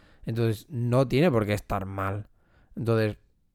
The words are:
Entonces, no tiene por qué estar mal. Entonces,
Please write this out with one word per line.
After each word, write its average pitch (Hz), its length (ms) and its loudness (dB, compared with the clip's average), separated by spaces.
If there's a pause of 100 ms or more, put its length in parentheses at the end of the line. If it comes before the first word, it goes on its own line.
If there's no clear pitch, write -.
(240)
Entonces, 113 460 -2
no 120 380 2
tiene 139 220 4
por 110 160 2
qué 104 60 0
estar 101 320 -4
mal. 98 420 -6 (480)
Entonces, 110 440 0 (360)